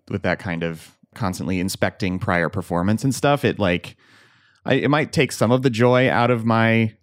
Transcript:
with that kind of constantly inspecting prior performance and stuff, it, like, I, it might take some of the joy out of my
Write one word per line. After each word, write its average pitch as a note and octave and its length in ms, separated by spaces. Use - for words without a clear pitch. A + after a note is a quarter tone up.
with G2 140
that F2+ 160
kind E2+ 240
of E2 340
constantly F#2 460
inspecting F#2 580
prior F2 320
performance F2+ 540
and C3+ 100
stuff, C#3+ 300
it, F#2+ 140
like, F2+ 380
I, - 100
it B2 140
might D3 240
take D3 200
some A2+ 180
of B2+ 120
the C3+ 80
joy B2 380
out A#2 220
of A2+ 140
my A2+ 580